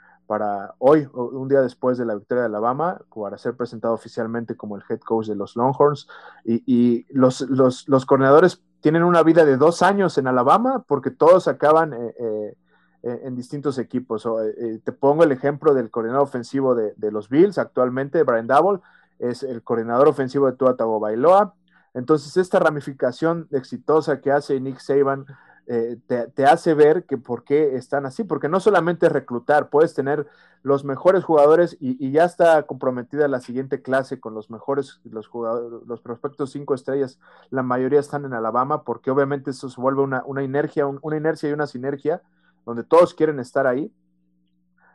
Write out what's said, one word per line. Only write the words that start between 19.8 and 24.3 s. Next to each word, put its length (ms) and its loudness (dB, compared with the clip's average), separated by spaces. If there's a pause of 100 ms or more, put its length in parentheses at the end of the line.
ofensivo 360 0
de 120 0
Tua 180 2
Tagovailoa. 800 2 (400)
Entonces, 420 -2
esta 240 0
ramificación 920 -2
exitosa 680 -2
que 100 -4
hace 300 0